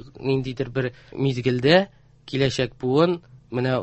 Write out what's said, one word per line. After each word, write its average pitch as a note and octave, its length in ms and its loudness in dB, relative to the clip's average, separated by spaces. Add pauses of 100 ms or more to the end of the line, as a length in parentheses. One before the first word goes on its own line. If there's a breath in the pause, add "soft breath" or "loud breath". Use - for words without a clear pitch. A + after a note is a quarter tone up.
(220)
ниндидер C3 480 -4
бер B2+ 240 -4 (180 soft breath)
мизгелдә C3 760 2 (380)
киләчәк C3 520 -2
буын D#3+ 400 2 (320)
менә B2+ 320 -2